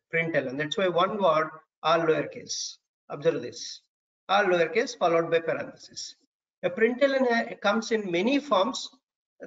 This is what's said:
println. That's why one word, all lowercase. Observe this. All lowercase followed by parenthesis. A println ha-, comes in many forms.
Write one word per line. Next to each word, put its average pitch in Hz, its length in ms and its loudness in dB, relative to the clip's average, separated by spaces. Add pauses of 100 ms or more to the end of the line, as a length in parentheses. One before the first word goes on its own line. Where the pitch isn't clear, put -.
(100)
println. 156 460 -2
That's 151 220 -4
why 190 100 2
one 190 340 0
word, 156 280 2 (320)
all 165 180 2
lowercase. - 760 -2 (320)
Observe 147 320 -2
this. - 400 -14 (460)
All 202 160 4
lowercase 180 540 0
followed 170 320 2
by 165 100 2
parenthesis. - 760 -8 (460)
A 180 80 0
println 254 600 2
ha-, 226 320 0
comes 220 300 0
in 208 180 -2
many 214 300 2
forms. 208 480 0 (580)